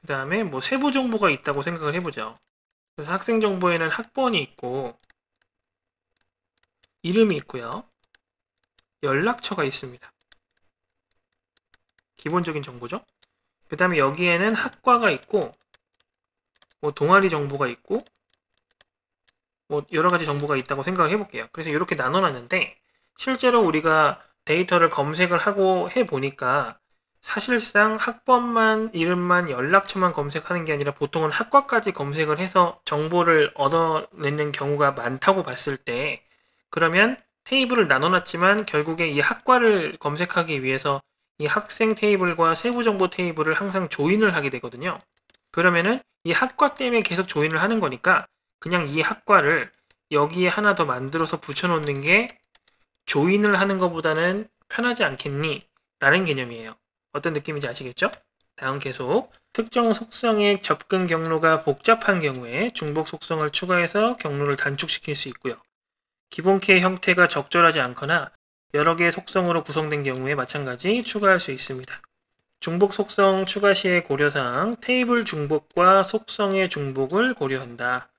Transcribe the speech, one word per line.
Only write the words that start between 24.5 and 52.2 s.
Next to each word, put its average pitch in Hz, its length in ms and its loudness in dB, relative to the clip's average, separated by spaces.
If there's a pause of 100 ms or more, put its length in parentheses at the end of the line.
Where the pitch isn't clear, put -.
검색을 165 480 0
하고 185 520 2
해보니까 135 880 -2 (420)
사실상 220 760 0
학번만, 226 960 2
이름만, 175 580 0
연락처만 175 640 2
검색하는 156 520 -6
게 156 80 -4
아니라 143 200 -2
보통은 151 400 -2
학과까지 226 580 2
검색을 151 480 -2
해서 180 460 2
정보를 160 720 2
얻어내는 151 960 0
경우가 143 400 0
많다고 135 500 0
봤을 135 340 -6
때, 127 480 -8 (460)
그러면 180 500 2 (220)
테이블을 247 460 2
나눠놨지만 180 800 2
결국에 160 420 -2
이 143 100 -2
학과를 202 800 2
검색하기 160 640 -2
위해서 135 400 -2 (360)
이 147 80 -2
학생 214 500 -2
테이블과 175 580 2
세부 240 300 -4
정보 190 260 2
테이블을 160 440 -2
항상 190 340 -4
조인을 185 480 2
하게 143 140 -2
되거든요. 131 500 -10 (500)
그러면은 180 500 2 (220)
이 165 80 -4
학과 262 460 0
때문에 240 240 0
계속 180 260 -2
조인을 156 340 0
하는 214 200 0
거니까 160 480 0 (320)
그냥 170 280 0
이 147 120 -2
학과를 160 720 2 (400)
여기에 156 360 2
하나 202 280 2
더 175 80 0
만들어서 139 560 -4
붙여놓는 147 600 -2
게 202 260 2 (760)